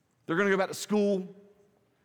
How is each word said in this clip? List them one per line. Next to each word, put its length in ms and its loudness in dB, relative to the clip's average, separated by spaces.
They're 120 -2
gonna 140 2
go 60 2
back 120 0
to 40 -8
school. 640 0